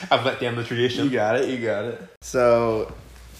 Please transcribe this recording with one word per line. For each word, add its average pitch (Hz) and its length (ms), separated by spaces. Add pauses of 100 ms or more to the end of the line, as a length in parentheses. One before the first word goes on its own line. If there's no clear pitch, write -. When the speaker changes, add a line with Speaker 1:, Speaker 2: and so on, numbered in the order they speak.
(120)
Speaker 1:
I've 123 140
let - 160
down 120 160
the 117 80
tradition. 123 400
Speaker 2:
You 135 60
got 113 280
it, - 80
you 131 180
got 104 200
it. 117 160 (200)
So, 117 720 (460)